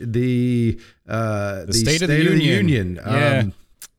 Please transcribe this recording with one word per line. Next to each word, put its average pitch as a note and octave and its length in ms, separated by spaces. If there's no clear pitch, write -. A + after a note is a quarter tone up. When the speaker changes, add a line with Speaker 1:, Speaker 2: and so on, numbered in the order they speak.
Speaker 1:
the, A#2+ 800
uh, G#2 540
Speaker 2:
The E2+ 60
Speaker 1:
the F#2+ 60
Speaker 2:
State A2+ 240
Speaker 1:
State E3 60
Speaker 2:
of F#3 60
the D3+ 120
Speaker 1:
of - 20
the D#3+ 60
Speaker 2:
Union. F3+ 240
Speaker 1:
Union. - 60
Um, G#2+ 120
Speaker 2:
Yeah. C3 280